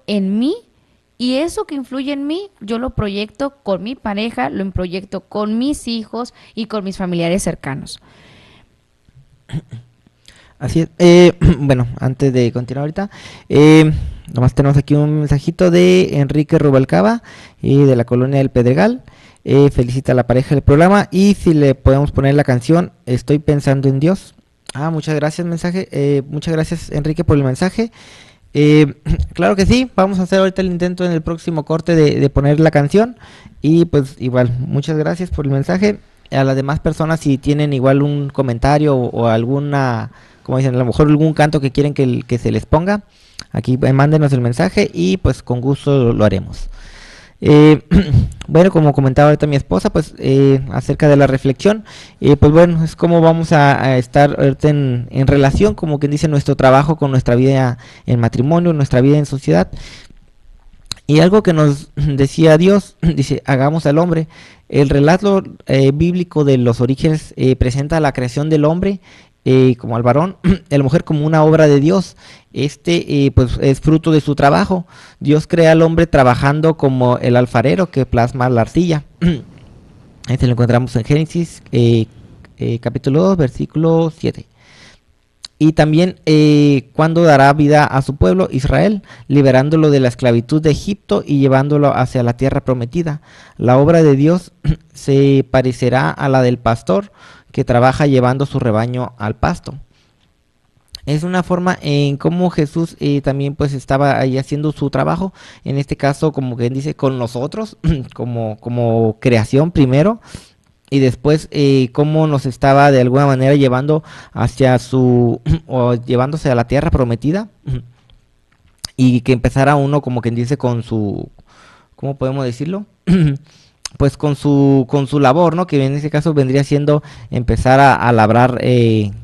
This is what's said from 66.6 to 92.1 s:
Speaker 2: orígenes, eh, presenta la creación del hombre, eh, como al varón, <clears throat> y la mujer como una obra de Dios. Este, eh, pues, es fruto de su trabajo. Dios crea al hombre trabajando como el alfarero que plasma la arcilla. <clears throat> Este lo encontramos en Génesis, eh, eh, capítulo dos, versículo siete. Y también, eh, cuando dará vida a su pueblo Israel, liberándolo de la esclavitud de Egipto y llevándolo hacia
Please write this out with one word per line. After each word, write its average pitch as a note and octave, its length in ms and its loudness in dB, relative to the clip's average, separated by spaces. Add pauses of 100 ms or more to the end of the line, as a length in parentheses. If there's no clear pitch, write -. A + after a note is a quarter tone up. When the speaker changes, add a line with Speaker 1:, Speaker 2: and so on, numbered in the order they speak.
Speaker 2:
orígenes, C#3+ 560 -2
eh, C3 180 0
presenta C#3 440 -2
la C#3+ 140 0
creación C3 360 -6
del D#3 160 2
hombre, F#3 340 -2 (460)
eh, C3 320 4
como A2+ 180 -8
al A#2 80 -2
varón, D3 380 0
<clears throat> - 280 -2
y C#3+ 60 -2
la C#3 80 2
mujer C#3+ 200 0
como D3 220 -2
una D#3 180 2
obra D#3 240 4
de C#3+ 120 4
Dios. F3 380 0 (340)
Este, C#3+ 720 -2
eh, C3 60 2
pues, B2 300 0
es C3+ 180 0
fruto D#3+ 320 0
de D#3 100 2
su C#3+ 140 -4
trabajo. F3 520 0 (320)
Dios D3+ 280 0
crea E3 240 4
al D#3+ 120 4
hombre E3 240 2
trabajando C#3+ 680 2
como B2+ 420 0
el A#2+ 160 0
alfarero C3 560 0
que B2+ 140 -2
plasma B2 440 -2
la A#2+ 120 2
arcilla. D#3+ 420 -2 (180)
<clears throat> - 1080 -8
Este B2+ 180 0
lo B2 60 2
encontramos A#2+ 420 0
en A2+ 80 -2
Génesis, D#3+ 580 -4 (100)
eh, A#2 360 2 (500)
eh, A#2 220 -6
capítulo C3+ 420 -2
dos, F#3+ 160 0
versículo D#3+ 800 -2
siete. - 320 -8 (1120)
Y D#3 160 2
también, D#3+ 520 0
eh, D3 680 2
cuando E3 300 0
dará C#3+ 300 6
vida D3 320 2
a C3 160 -2
su C#3 160 -8
pueblo F#3 340 0
Israel, C#3+ 520 -2 (240)
liberándolo C#3+ 640 2
de C#3 120 2
la B2+ 80 2
esclavitud A#2+ 520 0
de D#3 100 2
Egipto G3 540 -4
y C#3+ 140 0
llevándolo C#3 560 2
hacia B2+ 280 -2